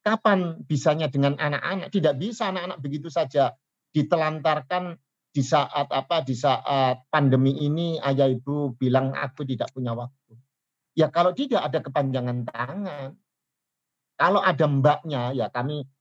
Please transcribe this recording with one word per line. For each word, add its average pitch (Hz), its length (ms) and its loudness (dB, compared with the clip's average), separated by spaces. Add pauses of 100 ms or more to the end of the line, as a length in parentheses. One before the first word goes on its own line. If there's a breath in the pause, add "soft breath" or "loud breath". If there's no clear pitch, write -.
Kapan 190 640 0
bisanya 151 480 0
dengan 139 240 2
anak-anak? 151 560 -4
Tidak 156 240 2
bisa 208 340 -4
anak-anak 180 300 -6
begitu 143 320 -8
saja 139 400 2 (400)
ditelantarkan 156 1040 0 (340)
di 143 140 0
saat 143 480 0
apa, 147 320 -2
di 127 100 -4
saat 127 800 0
pandemi 139 500 4
ini 160 380 -2
ayah 139 260 2
ibu 135 540 -2
bilang, 131 320 2
"Aku 143 320 -6
tidak 127 320 -4
punya 123 180 -4
waktu." 120 400 -12 (640)
Ya 156 160 2
kalau 175 240 2
tidak 226 320 0
ada 147 160 -2
kepanjangan 127 640 -2
tangan. 147 680 -8 (1000)
Kalau 180 240 4
ada 160 280 2
mbaknya, 139 640 2
ya 120 160 -2
kami 139 360 -6 (160)